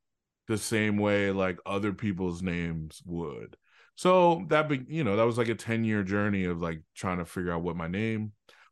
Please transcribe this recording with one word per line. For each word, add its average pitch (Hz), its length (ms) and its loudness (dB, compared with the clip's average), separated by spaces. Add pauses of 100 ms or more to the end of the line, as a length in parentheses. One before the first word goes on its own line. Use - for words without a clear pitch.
(480)
the 110 100 0
same 107 400 0
way, 101 340 4
like, 92 320 0
other 101 300 -2
people's 90 480 -4
names 85 640 -4
would. 78 520 -8 (360)
So 180 540 6
that 151 220 4
be-, 135 180 -2
you 156 160 -2
know, 101 140 2
that 113 80 6
was, 117 120 2
like, 117 120 2
a 113 60 0
ten-year 113 460 0
journey 101 440 0
of, 87 140 -2
like, 82 220 -4 (140)
trying 90 240 -4
to 85 60 -6
figure 87 260 -6
out 85 100 -2
what 85 140 -4
my 82 120 -6
name 107 440 -4 (400)